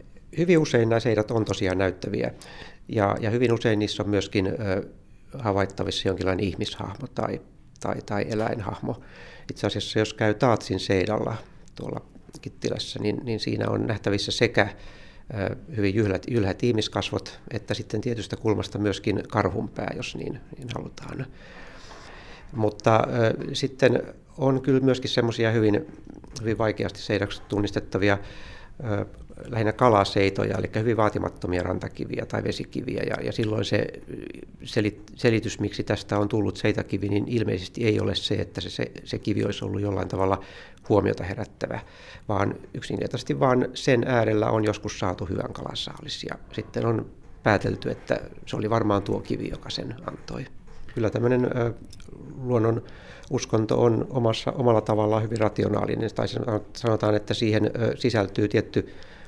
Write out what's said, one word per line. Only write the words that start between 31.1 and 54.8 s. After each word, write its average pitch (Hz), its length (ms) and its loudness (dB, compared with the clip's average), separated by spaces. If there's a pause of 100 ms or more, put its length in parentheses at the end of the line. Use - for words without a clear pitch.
rantakiviä 95 640 -4
tai 107 180 -4
vesikiviä. - 640 -4
Ja, - 160 -4
ja 117 60 -2
silloin 107 340 0
se, - 120 2
ö, - 380 -4 (480)
selit-, 107 520 -2
selitys, 110 440 2
miksi 104 240 -2
tästä 104 340 0
on 101 120 2
tullut 101 280 0
seitakivi, 101 520 0
niin 101 180 2
ilmeisesti 110 580 0
ei 104 140 4
ole 101 160 0
se, - 200 -2
että 98 260 -4
se, 92 80 -8
se, - 220 -4 (120)
se - 160 -6
kivi 104 240 0
olisi 101 220 -4
ollut 98 160 -2
jollain 98 260 0
tavalla 95 320 2 (500)
huomiota 101 340 4
herättävä, 104 560 -6 (500)
vaan 98 260 2 (180)
yksinkertaisesti - 640 -4
vaan 127 340 6
sen 123 340 4
äärellä 110 420 4
on 110 140 4
joskus 107 360 -2
saatu 90 260 -2
hyvän 92 280 -4
kalan - 240 -8
saalis. - 460 -8
Ja - 120 -8 (160)
sitten - 340 -4
on 113 200 0 (380)
päätelty, - 480 2
että - 280 -2 (260)
se - 100 -6
oli 107 140 0
varmaan 104 340 2
tuo 104 160 -2
kivi, - 300 -4
joka - 200 -10
sen 123 260 -8 (100)
antoi. - 400 -8 (480)
Kyllä 113 160 0
tämmöinen, 120 360 4
ö, 117 280 0 (640)
luonnon 117 460 2 (460)
uskonto 120 520 2
on 117 280 4
omassa, 117 420 0
omalla 117 300 4